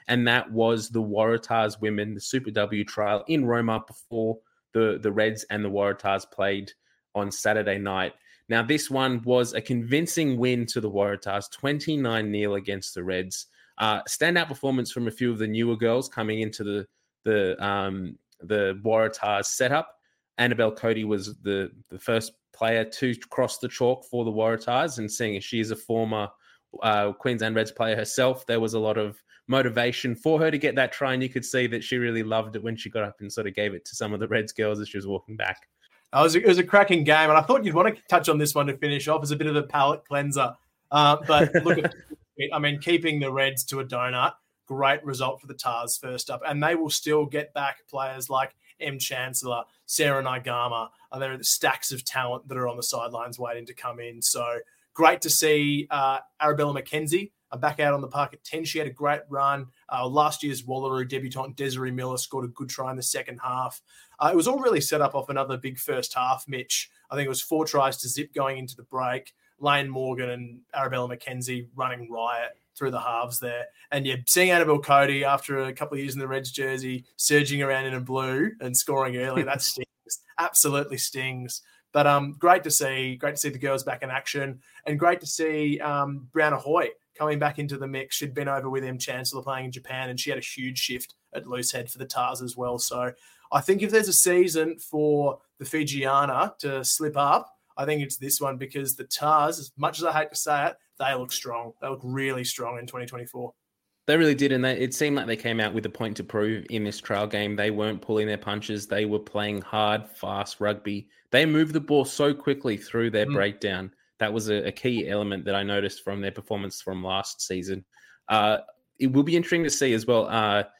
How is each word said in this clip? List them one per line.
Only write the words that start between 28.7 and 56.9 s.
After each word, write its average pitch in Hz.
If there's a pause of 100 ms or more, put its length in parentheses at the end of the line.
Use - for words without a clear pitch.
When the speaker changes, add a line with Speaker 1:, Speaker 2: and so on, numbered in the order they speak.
Speaker 1:
a 113
lot 107
of 104 (260)
motivation 123
for 160
her 160
to 147
get 139
that 127
try, 131
and 127
you 131
could 127
see 123
that 117
she 127
really 117
loved 110
it 104
when 113
she 113
got 107
up 101
and 101
sort 107
of 95
gave 104
it 85
to -
some 107
of 101
the 110
Reds 110
girls 107
as 101
she 101
was 98
walking 101
back. 98 (440)
Speaker 2:
Uh, 135
it 151
was 165
a, 185
it 226
was 180
a 180
cracking 190
game, 151
and 156
I 156
thought -
you'd 175
want 214
to -
touch 165
on 151
this 147
one 143
to 135
finish 143
off 156
as 147
a 147
bit 151
of 147
a 143
palate 143
cleanser. 139 (380)
Uh, 147
but 151
Speaker 1:
<laughs> 156
Speaker 2:
look 170
at, 160 (580)
I 156
mean, 147
keeping 165
the 139
Reds 135
to 135
a 131
donut, 127 (340)
great 139
result 131
for 135
the 131
Tars 120
first 127
up, 123
and 147
they 165
will 160
still 151
get 147
back 139 (120)
players 135
like 135 (280)
Em 139
Chancellor, 127 (220)
Sarah 139
Naiqama. 120 (220)
Uh, 135
there 131
are 127
stacks -
of 123
talent 127
that 131
are 127
on 120
the 120
sidelines 120
waiting 120
to 123
come 120
in. 117
So 117 (340)
great 196
to 160
see, 147
uh, 139 (220)
Arabella 147
McKenzie, 156 (200)